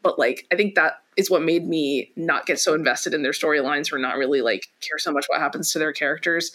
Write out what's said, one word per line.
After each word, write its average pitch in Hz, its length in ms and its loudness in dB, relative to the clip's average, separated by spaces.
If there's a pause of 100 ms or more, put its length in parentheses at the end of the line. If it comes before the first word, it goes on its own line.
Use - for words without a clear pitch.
but, - 160 2
like, 127 340 0
I 180 40 2
think 202 200 2
that 160 260 2 (160)
is 196 120 2
what 170 140 4
made 170 240 2
me 143 480 0
not 165 300 -2
get 139 140 0
so 165 140 2
invested 151 400 0
in 156 80 0
their 135 100 0
storylines 147 600 0
or 139 60 -4
not 127 180 -2
really, 135 240 2
like, 110 260 0 (120)
care - 180 -8
so 160 140 -4
much 143 160 -2
what - 120 0
happens 156 340 -2
to 160 60 -2
their 156 140 -2
characters. 160 600 -2